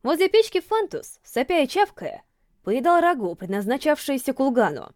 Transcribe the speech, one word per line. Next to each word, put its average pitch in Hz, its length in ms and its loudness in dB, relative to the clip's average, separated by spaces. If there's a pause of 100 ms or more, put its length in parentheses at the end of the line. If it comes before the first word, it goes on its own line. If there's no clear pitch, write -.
Возле 330 260 2
печки 440 300 4
Фантус, - 640 -4
сопя 294 380 0
и 269 60 2
чавкая, - 560 -2 (400)
поедал 269 360 2
рагу, 262 360 0
предназначавшееся 254 960 -2
Кулгану. 226 640 -2